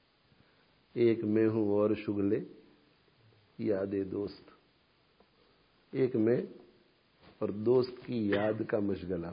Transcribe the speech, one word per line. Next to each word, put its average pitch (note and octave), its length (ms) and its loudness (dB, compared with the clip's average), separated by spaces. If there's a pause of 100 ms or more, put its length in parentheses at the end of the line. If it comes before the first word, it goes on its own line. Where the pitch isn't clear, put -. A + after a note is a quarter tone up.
(960)
ایک A#2 300 2
میں A2 240 4
ہوں A2 200 2
اور G#2 220 4 (160)
شغلے G2+ 340 0 (1160)
یاد G2+ 360 -2 (180)
دوست، G2 380 -8 (1400)
ایک C3 240 0
میں A#2 260 4 (960)
اور G#2+ 100 -2
دوست A#2+ 580 0
کی A#2 220 -2
یاد G#2+ 400 0
کا A2+ 100 0
مشغلہ، F2+ 540 -4